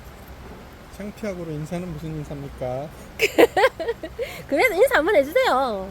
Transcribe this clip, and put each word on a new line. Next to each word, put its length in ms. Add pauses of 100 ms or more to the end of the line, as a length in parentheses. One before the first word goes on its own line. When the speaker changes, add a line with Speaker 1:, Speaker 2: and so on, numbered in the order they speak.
(960)
Speaker 1:
창피하고로 560
인사는 400
무슨 240
인사입니까? 720 (300)
Speaker 2:
<laughs> 1300
그래도 260
인사 240
한번 160
해주세요. 760